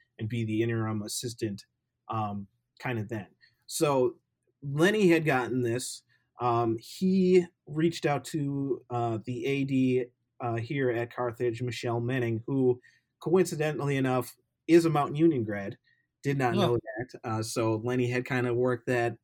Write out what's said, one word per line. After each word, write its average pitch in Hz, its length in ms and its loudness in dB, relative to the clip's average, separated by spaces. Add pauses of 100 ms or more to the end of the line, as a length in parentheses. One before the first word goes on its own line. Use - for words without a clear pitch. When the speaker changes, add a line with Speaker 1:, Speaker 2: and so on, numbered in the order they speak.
(200)
Speaker 1:
and 113 100 -6
be 117 160 -4
the 107 160 -2
interim 110 400 -2
assistant, 110 640 -8 (420)
um, 104 400 -6 (300)
kind 123 220 -6
of 101 100 -8
then. 107 200 -8 (360)
So 135 520 0 (440)
Lenny 175 480 4
had 160 160 4
gotten 127 380 0
this. 117 400 -4 (360)
Um, 117 400 2
he 185 640 4 (200)
reached 156 400 -2
out 143 200 0
to, 139 680 -4
uh, 117 340 -2
the 123 200 -6
A 139 180 0
D 131 420 2 (360)
uh, 117 160 -2
here 127 340 -2
at 117 240 -4
Carthage, 120 460 -4
Michelle 120 400 -4
Menning, 117 460 -2
who 131 340 2 (400)
coincidentally 151 760 0
enough 127 380 0 (320)
is 170 180 8
a 160 40 2
Mount 143 260 0
Union 151 280 4
grad. 101 340 -6 (460)
Did 139 140 0
not 131 200 2
Speaker 2:
Huh. - 20 4
Speaker 1:
know 123 180 2
that. 123 460 -8
Uh, 110 200 -4
so 110 400 0
Lenny 123 260 0
had 127 160 -2
kinda 123 280 -2
worked 123 340 0
that, 120 360 0